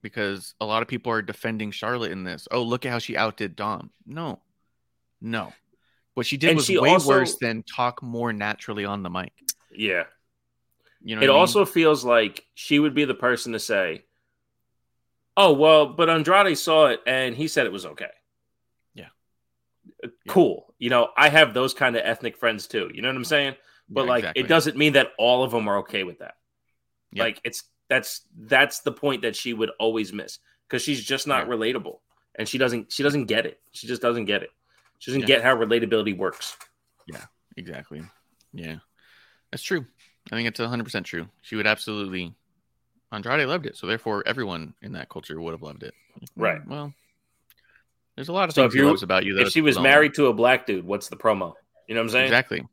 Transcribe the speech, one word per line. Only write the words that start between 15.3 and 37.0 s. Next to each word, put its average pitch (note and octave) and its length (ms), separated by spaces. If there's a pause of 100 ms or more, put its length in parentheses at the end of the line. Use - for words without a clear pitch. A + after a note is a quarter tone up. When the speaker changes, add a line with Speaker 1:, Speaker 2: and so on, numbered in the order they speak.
Speaker 2:
"Oh, F#3+ 180
well, D3+ 340
but E3 220
Andrade E3 480
saw D#3 300
it A#2+ 200
and B2+ 280
he D#3 120
said C#3 180
it F#2+ 80
was F#2 140
okay." - 240 (840)
Speaker 1:
Yeah. - 160 (960)
Speaker 2:
Uh, A#2 60 (160)
Speaker 1:
Yeah. - 60
Speaker 2:
cool. D3+ 460
You A#2+ 140
know, A#2+ 260
I D3 120
have C#3+ 260
those C3 180
kind B2+ 220
of A2+ 100
ethnic A2+ 320
friends A2 300
too. G2+ 260
You - 80
know B2 80
what C3+ 80
I'm B2 80
saying? C#3+ 300 (320)
But, C3 180
Speaker 1:
Yeah, B2 40
Speaker 2:
like, B2 140
Speaker 1:
exactly. F#2+ 200
Speaker 2:
it B2 40
doesn't D#3 300
mean D3+ 160
that C3+ 260
all B2 240
of B2 80
them A2+ 160
are G2+ 100
okay G2 260
with F2 160
that. - 180 (720)
Speaker 1:
Yeah. G2 140
Speaker 2:
Like, A2 180
it's, - 220 (220)
that's, - 480
that's C3+ 440
the - 120
point C3 300
that A2+ 140
she A#2+ 180
would A2 160 (100)
always A2 320
miss - 280 (280)
'cause B2+ 140
she's C3 220
just C3+ 240
not C3 180
Speaker 1:
Yeah. A#2+ 80
Speaker 2:
relatable, A2+ 460 (340)
and G#2+ 160
she C3+ 80
doesn't, B2 340
she C#3 120
doesn't C#3+ 220
get G#2+ 200
it. - 160 (120)
She - 120
just A#2 160
doesn't A#2+ 240
get G2+ 160
it. - 80 (480)
She - 140
doesn't C3+ 100
Speaker 1:
Yeah. A2+ 60
Speaker 2:
get B2 160
how B2+ 120
relatability G#2+ 600
works. - 400 (480)